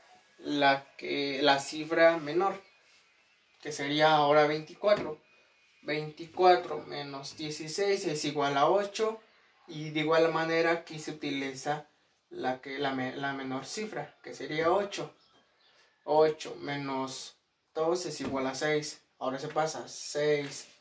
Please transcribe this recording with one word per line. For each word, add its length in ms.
la 500
que, 420
la 180
cifra 600
menor, 440
que 100
sería 400
ahora 340
veinticuatro. 760
Veinticuatro 1000
menos 580
dieciséis 680
es 220
igual 320
a 100
ocho. 540
Y 220
de 120
igual 340
manera 380
aquí 260
se 140
utiliza 760
la 320
que, 180
la 140
me-, 240
la 160
menor 320
cifra, 580
que 120
sería 360
ocho. 440
Ocho 520
menos 840
dos 320
es 160
igual 280
a 60
seis. 460
Ahora 200
se 100
pasa 400
seis 800